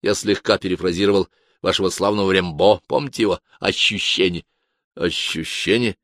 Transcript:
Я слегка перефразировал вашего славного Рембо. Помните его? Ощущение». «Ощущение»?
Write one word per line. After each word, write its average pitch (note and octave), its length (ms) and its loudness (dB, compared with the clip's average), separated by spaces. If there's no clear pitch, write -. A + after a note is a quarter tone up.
Я G2+ 140 0
слегка G#2 420 0
перефразировал F#2 720 0
вашего F#2+ 260 0
славного G2 460 0
Рембо. F2+ 540 4
Помните C3 340 -2
его? G2+ 180 2
Ощущение». F#2+ 840 0
«Ощущение»? F#2 1080 -2